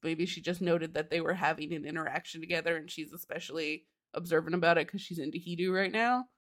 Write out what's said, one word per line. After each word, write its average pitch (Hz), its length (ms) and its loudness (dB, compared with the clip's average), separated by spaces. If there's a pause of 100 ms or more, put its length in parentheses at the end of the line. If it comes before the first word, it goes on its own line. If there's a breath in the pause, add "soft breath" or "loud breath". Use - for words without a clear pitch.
Maybe 165 220 0
she - 160 -6
just 175 220 -2
noted 170 320 2
that 151 160 0
they 170 100 2
were 165 140 2
having 156 400 0
an 151 100 -4
interaction 160 560 -4
together, 170 380 0
and 147 120 -10
she's 156 220 -10
especially 156 720 -6 (300)
observant 165 400 2
about 170 240 6
it 160 100 2
'cause 196 140 -8
she's 170 160 -8
into 156 200 -4
Hidu 175 320 -2
right 185 220 2
now. 247 380 2 (120)